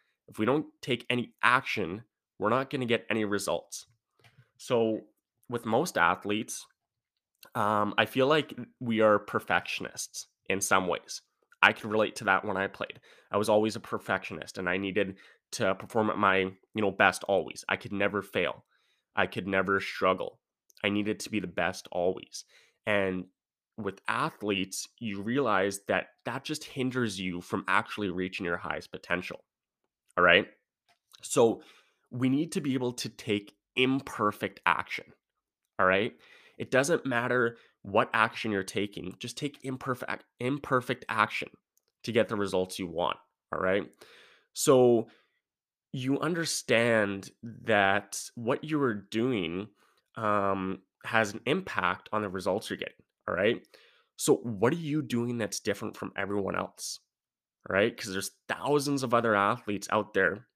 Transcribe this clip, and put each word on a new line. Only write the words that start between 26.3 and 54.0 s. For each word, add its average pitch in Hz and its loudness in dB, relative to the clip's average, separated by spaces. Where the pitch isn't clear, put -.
just 151 -8
hinders 123 -2
you 90 -4
from 98 -4
actually 101 0
reaching 92 -4
your 87 0
highest 78 -6
potential. - -6
All 90 8
right? 90 8
So 117 2
we 127 0
need 151 0
to 190 -4
be 143 -2
able 123 -2
to 123 -8
take - -4
imperfect 127 -2
action. - -4
All 95 4
right? 98 2
It 117 -10
doesn't 139 2
matter 120 0
what 107 2
action 113 0
you're 98 0
taking. 98 -6
Just - -10
take 147 -8
imperfect, 131 -8
imperfect 127 -2
action 110 0
to 117 -6
get 110 4
the 117 -4
results 95 0
you 95 -6
want. 82 -2
All 80 -4
right? 92 0
So 123 6
you 135 -2
understand 117 0
that 101 2
what 120 -2
you 151 -2
are 120 2
doing, 101 -2
um, 98 0
has 107 0
an - -12
impact 95 -2
on 107 -2
the 101 -4
results 92 -2
you're 95 -6
getting. - -8
All 98 -2
right? 101 2